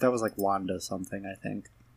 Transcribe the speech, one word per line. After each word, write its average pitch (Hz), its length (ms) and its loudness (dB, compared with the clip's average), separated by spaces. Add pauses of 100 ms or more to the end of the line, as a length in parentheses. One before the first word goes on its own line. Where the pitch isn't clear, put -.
that 127 100 6
was, 120 120 0
like, 107 140 0
Wanda 98 440 2
something, 98 460 -6
I 98 140 -8
think. 104 280 -6 (280)